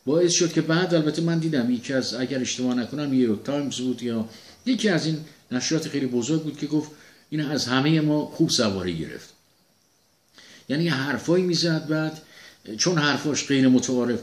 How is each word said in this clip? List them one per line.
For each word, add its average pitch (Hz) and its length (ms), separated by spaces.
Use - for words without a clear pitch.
باعث 170 260
شد 170 200
که 165 80
بعد، 170 340
البته 156 280
من 165 160
دیدم 147 320
یکی 123 220
از، 123 220
اگر 127 260
اشتباه 127 340
نکنم، 139 360
نیویورک 120 340
تایمز 139 320
بود 123 260
یا 113 260
یکی 214 220
از 156 180
این 160 100
نشریات 156 360
خیلی 143 180
بزرگ 123 360
بود 151 160
که 151 80
گفت 147 240
این 156 100
از 139 260
همهٔ 143 340
ما 151 260
خوب - 240
سواری 95 480
گرفت. 67 300
یعنی 151 160
یه 160 100
حرفایی 143 500
می‌زد، 165 440
بعد 156 340
چون 170 220
حرفاش 147 480
غیر 135 220
متعارف 123 540